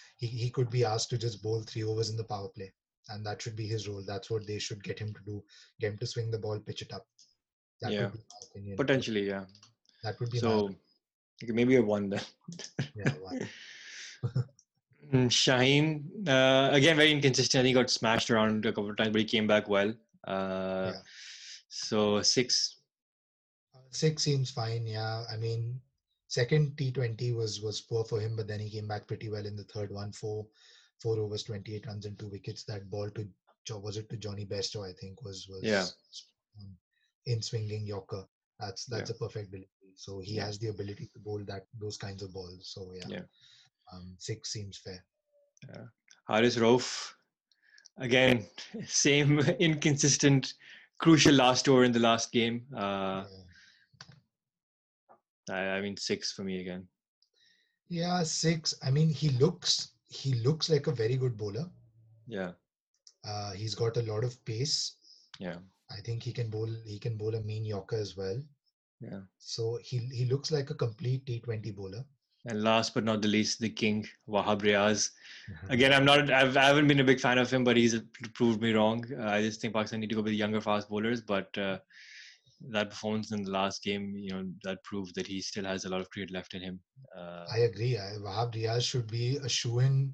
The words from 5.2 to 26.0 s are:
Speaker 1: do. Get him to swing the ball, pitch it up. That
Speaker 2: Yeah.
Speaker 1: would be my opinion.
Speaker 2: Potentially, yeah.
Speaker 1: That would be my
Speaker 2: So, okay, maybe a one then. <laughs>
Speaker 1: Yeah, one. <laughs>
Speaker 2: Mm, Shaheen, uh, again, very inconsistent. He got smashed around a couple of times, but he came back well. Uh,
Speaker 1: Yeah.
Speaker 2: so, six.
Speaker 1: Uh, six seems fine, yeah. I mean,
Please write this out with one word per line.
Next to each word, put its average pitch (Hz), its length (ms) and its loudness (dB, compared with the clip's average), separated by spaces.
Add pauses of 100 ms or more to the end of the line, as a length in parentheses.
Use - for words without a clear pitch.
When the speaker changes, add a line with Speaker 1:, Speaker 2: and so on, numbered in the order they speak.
Speaker 1:
do. 104 180 -10 (380)
Get 104 120 -2
him 104 60 -10
to 123 80 -6
swing 117 240 -6
the 113 80 -4
ball, 104 220 -6
pitch - 220 -12
it - 100 -14
up. - 140 -14 (760)
That 107 120 -4
Speaker 2:
Yeah. 104 120 0
Speaker 1:
would 101 80 -4
be 113 60 -12
my - 320 -20
opinion. 101 260 -12
Speaker 2:
Potentially, 120 500 0
yeah. 98 200 -4 (580)
Speaker 1:
That 107 160 -6
would 120 100 -4
be 123 80 -6
my - 40 0
Speaker 2:
So, 107 320 2 (680)
okay, 117 100 -4
maybe 120 240 6
a 123 60 8
one 104 280 0
then. 98 120 -2 (260)
<laughs> - 460 -10
Speaker 1:
Yeah, 101 260 0
one. - 280 -8 (760)
<laughs> - 260 -2 (640)
Speaker 2:
Mm, 127 160 4
Shaheen, 143 1000 4
uh, 131 440 6
again, 147 240 8
very 151 160 8
inconsistent. 131 540 4
He 131 60 6
got 123 180 4
smashed 113 400 2
around 107 340 4
a 113 80 2
couple 104 180 -4
of 104 60 -10
times, 110 140 2
but 110 100 4
he 107 60 2
came 110 200 2
back 107 220 4
well. 101 240 4 (340)
Uh, 95 680 -4
Speaker 1:
Yeah. - 60 -14 (680)
Speaker 2:
so, 104 540 0
six. - 540 2 (960)
Speaker 1:
Uh, - 40 -20 (120)
six 156 320 0
seems 135 280 0
fine, 113 360 -4
yeah. 110 440 -4
I 113 60 -10
mean, 117 440 -4 (480)